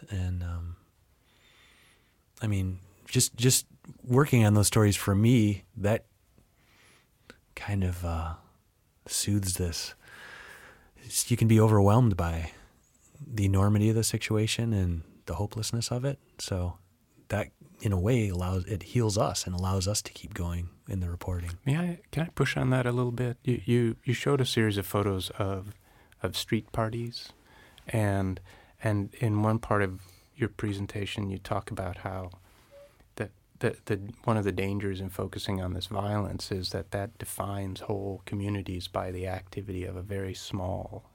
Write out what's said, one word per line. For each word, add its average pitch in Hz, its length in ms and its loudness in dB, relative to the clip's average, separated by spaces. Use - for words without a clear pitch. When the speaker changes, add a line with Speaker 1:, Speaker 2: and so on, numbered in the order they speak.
Speaker 1:
And, 92 320 -2
um, 87 360 -6
I 113 60 0
mean, 95 320 0
just, - 300 0
just 127 320 4
working 123 420 6
on 104 100 8
those 104 120 6
stories 104 280 6
for - 180 0
me, 107 520 4
that 101 280 0
kind 101 280 -2
of, 90 200 -2
uh, 82 300 -2
soothes 101 480 0
this. - 380 -4
It's, - 320 -6
you 117 80 4
can 113 100 4
be 110 120 8
overwhelmed 107 560 8
by 82 360 -2
the 110 260 -2
enormity 101 440 6
of 110 60 4
the 113 80 4
situation 110 720 0
and 87 300 0
the 90 100 -6
hopelessness 110 560 -4
of 123 140 -2
it. 139 140 -2
So 90 380 -2
that, 104 220 -4
in 107 100 0
a 92 80 2
way, 107 300 2
allows, 90 360 -2
it 101 180 -6
heals 110 340 0
us - 280 0
and 90 100 -4
allows 92 320 0
us 104 160 0
to - 100 -14
keep - 200 -16
going 87 360 -4
in 98 120 -4
the 87 100 -2
reporting. 87 420 -4
Speaker 2:
May 139 120 0
I, 175 220 -4
can 156 120 -2
I 175 60 -4
push - 260 0
on 135 140 2
that 127 160 2
a 123 60 0
little 123 200 0
bit? 120 320 -4
You, 120 220 0
you, 120 380 4
you 123 100 0
showed 139 260 2
a 123 60 2
series 110 320 2
of 95 80 -2
photos 101 460 0
of, 98 420 -4
of 90 160 -4
street - 340 -4
parties, 117 580 -4
and, 98 520 0
and 104 320 0
in 107 260 2
one 110 180 4
part 104 220 2
of 92 200 -2
your 117 140 -2
presentation, 101 800 -6
you 95 80 -6
talk 98 340 -6
about 92 260 -6
how 92 320 -8
the, 113 140 0
the, 101 140 -2
one 113 140 4
of 101 60 2
the 98 80 2
dangers 98 480 -2
in 95 100 -6
focusing 95 520 -4
on 90 120 -4
this 90 120 -6
violence 101 640 -4
is 92 200 -4
that 98 200 -6
that 101 260 -6
defines 98 640 -8
whole 98 440 -6
communities 98 640 -6
by 95 240 -4
the 90 160 -6
activity 92 580 -8
of 92 100 -8
a 90 60 -8
very 95 320 -6
small 95 800 -8